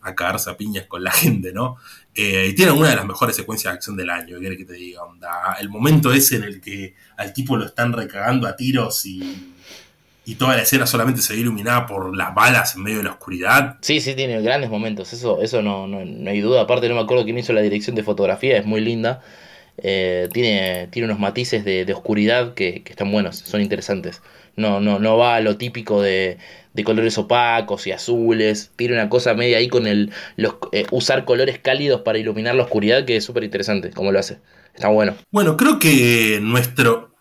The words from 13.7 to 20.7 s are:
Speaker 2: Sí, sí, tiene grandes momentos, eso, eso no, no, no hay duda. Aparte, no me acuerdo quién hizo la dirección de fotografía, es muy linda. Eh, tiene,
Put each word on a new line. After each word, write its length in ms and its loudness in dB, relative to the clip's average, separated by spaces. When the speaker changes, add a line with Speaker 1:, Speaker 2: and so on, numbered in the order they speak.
Speaker 2:
Sí, 200 0
sí, 140 -6
tiene 280 -2
grandes 280 0
momentos, 420 -6
eso, 300 -2
eso 200 0
no, 240 -2
no, 180 -8
no 260 -8
hay 100 0
duda. 220 4
Aparte, 260 2
no 60 0
me 60 0
acuerdo 240 2
quién 140 -4
hizo 140 -4
la 100 4
dirección 340 -2
de 80 -2
fotografía, 540 2
es 80 -2
muy 140 0
linda. 420 -2
Eh, 540 -2
tiene, 560 0